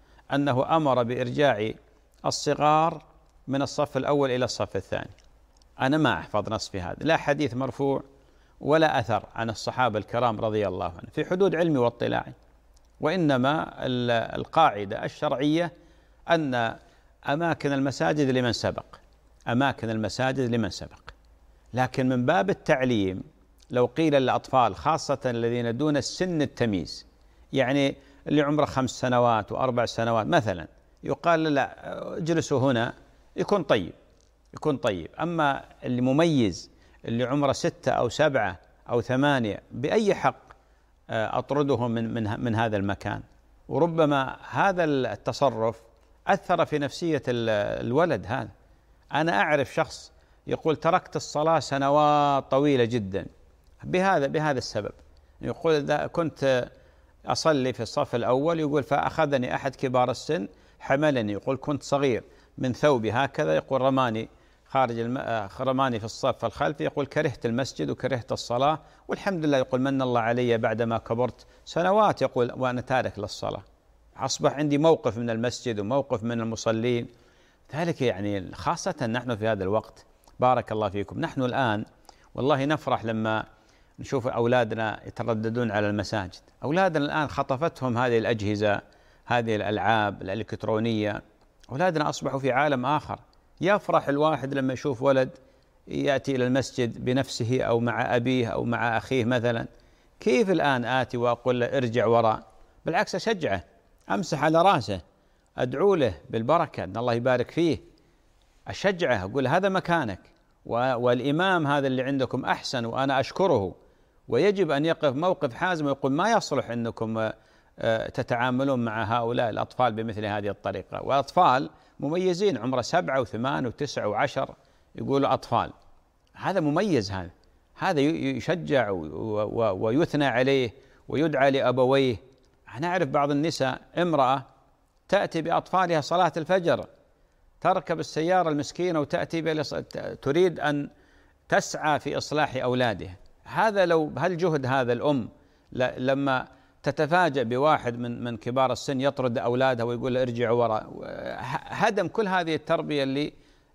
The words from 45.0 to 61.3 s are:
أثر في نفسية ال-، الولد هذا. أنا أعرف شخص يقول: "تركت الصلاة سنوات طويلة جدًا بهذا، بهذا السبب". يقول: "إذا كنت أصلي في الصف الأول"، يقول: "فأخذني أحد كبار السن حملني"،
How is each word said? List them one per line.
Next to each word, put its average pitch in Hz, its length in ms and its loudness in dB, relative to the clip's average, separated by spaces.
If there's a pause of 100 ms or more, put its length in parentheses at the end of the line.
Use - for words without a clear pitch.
أثر 175 380 2
في 151 140 -2
نفسية 143 500 -2
ال-، 113 580 0
الولد 127 400 0
هذا. 117 220 -4 (640)
أنا 165 280 2
أعرف 151 340 2
شخص - 380 -4 (340)
يقول: 151 300 0
"تركت 170 400 0
الصلاة 151 420 0
سنوات 143 920 2
طويلة 135 340 4
جدًا 101 420 -2 (580)
بهذا، 175 420 2
بهذا 151 320 0
السبب". 107 340 -6 (480)
يقول: 160 340 0
"إذا 147 320 0
كنت 139 640 0 (560)
أصلي 131 460 2
في 117 100 -6
الصف 131 320 -4
الأول"، 131 460 2
يقول: 147 220 0
"فأخذني 143 720 0
أحد 135 220 -4
كبار 127 340 2
السن 170 380 -4 (320)
حملني"، 135 520 2